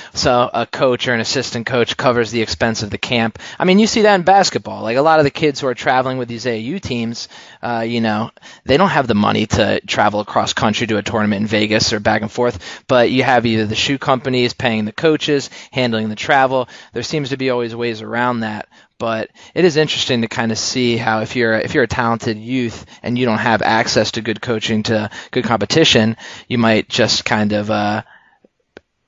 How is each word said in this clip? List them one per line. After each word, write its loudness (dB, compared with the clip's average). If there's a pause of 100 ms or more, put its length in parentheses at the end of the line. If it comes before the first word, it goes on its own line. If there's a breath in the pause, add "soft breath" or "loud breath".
(140 loud breath)
so 2
a 0
coach 0
or 0
an 0
assistant -4
coach 0
covers 2
the -2
expense -2
of -6
the -8
camp. -2 (200 loud breath)
I 0
mean, 6
you 6
see 0
that 6
in 2
basketball. 2
Like, -2
a 4
lot 6
of 4
the 2
kids -2
who -4
are 0
traveling 0
with -6
these -10
A 0
A -4
U -6
teams, -6 (340 loud breath)
uh, -4
you -2
know, -2 (340 loud breath)
they 4
don't 4
have 0
the 0
money 2
to 0
travel 0
across -2
country 0
to 0
a -2
tournament -2
in 0
Vegas 0
or -2
back 0
and -6
forth, -4
but 6
you 2
have 4
either 2
the -4
shoe 0
companies 0
paying -2
the -6
coaches, 0 (220 loud breath)
handling -2
the -6
travel. 2 (240 loud breath)
There -4
seems -4
to -4
be 0
always -2
ways -4
around -2
that. -6 (300 soft breath)
But -4 (240 soft breath)
it 4
is 2
interesting 0
to -2
kind -2
of -4
see 0
how -2
if -6
you're, 2
if -2
you're 4
a 2
talented -2
youth -4 (160 loud breath)
and -2
you 0
don't 2
have 2
access 0
to -6
good -4
coaching, -2
to -2 (220 loud breath)
good 0
competition, 2 (320 loud breath)
you -2
might 2
just 0
kind 0
of, -2
uh, -2 (1040 soft breath)